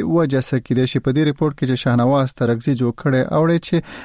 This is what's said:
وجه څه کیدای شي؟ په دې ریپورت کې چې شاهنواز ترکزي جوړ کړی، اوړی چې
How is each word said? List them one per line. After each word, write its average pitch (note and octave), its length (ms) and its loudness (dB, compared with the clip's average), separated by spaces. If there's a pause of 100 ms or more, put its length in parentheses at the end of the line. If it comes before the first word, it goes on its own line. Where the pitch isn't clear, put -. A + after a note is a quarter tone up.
(180)
وجه C3+ 300 2
څه C3 180 -2
کیدای B2+ 260 0
شي؟ C3 140 0
په C3 100 0
دې D#3 140 2
ریپورت C#3+ 260 -2
کې - 140 -2
چې B2+ 140 -2
شاهنواز B2+ 580 2
ترکزي A#2+ 400 0
جوړ A#2+ 180 0
کړی، C3 220 0 (160)
اوړی E3 280 2
چې E3+ 100 -2 (280)